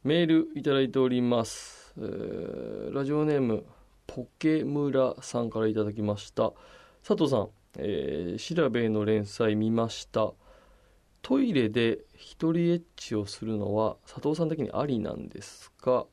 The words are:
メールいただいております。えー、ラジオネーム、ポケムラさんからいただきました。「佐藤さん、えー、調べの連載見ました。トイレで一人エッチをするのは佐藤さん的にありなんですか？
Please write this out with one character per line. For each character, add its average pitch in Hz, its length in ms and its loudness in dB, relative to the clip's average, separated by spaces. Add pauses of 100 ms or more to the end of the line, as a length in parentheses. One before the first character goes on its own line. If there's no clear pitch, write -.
メ 160 180 4
ー 165 40 4
ル 160 280 4
い 147 80 -6
た 147 80 0
だ 135 100 4
い 127 120 2
て 135 80 2
お 127 80 6
り 123 120 2
ま 120 240 2
す。 - 540 -14
え - 20 -12
ー、 - 920 -8
ラ 139 100 -2
ジ 139 80 -2
オ 151 120 2
ネ 147 140 2
ー - 20 2
ム、 113 240 0 (420)
ポ - 220 -10 (100)
ケ 156 240 2
ム 143 300 -2
ラ 131 280 2
さ 120 220 -4
ん 113 80 -4
か 110 80 -6
ら 110 80 2
い 110 80 2
た 107 80 0
だ 104 100 -2
き 110 80 -8
ま 104 160 0
し - 140 -14
た。 113 220 0 (520)
「佐 208 140 0
藤 151 100 4
さ 131 100 2
ん、 95 100 -2 (280)
え 82 640 -4
ー、 - 180 -6
調 147 140 2
べ 117 180 0
の 107 160 0
連 107 220 2
載 107 300 0
見 110 160 2
ま 113 180 0
し - 140 -12
た。 - 280 -2 (920)
ト 269 180 2
イ 240 120 2
レ 117 180 2
で 117 340 2 (100)
一 - 380 -2
人 170 180 4
エ 175 40 4
ッ 175 80 -2 (120)
チ - 220 -6
を 104 100 0
す - 180 -12
る 110 120 -2
の 101 180 -2
は 107 220 0 (100)
佐 - 160 -14
藤 151 140 0
さ 170 80 0
ん 156 40 0
的 160 120 -4
に 113 120 -2
あ 135 140 0
り 123 140 0
な - 140 -4
ん - 140 -10
で - 140 -14
す - 300 -20
か？ - 400 0